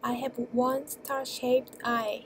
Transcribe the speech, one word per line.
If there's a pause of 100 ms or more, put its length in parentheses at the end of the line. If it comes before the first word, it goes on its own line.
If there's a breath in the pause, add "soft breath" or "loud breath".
I
have (200)
one
star-shaped
eye.